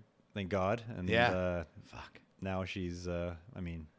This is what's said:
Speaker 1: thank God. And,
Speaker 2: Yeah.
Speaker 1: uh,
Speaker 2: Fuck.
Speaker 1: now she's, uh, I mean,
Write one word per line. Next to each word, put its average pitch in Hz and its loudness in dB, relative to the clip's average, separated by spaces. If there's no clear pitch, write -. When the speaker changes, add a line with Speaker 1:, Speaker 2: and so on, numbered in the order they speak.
Speaker 1:
thank 98 -2
God. 98 2
And, 90 -2
Speaker 2:
Yeah. 117 6
Speaker 1:
uh, 90 2
Speaker 2:
Fuck. - -14
Speaker 1:
now 95 -2
she's, 87 -4
uh, 87 -2
I 98 -8
mean, 82 -6